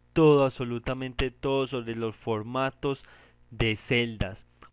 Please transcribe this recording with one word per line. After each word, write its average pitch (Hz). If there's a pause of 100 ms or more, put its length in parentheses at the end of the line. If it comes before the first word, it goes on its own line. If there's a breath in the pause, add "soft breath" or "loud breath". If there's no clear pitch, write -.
(120)
todo, 151
absolutamente 127
todo 135
sobre 117
los 113
formatos 127 (460 loud breath)
de 110
celdas. 110 (260 loud breath)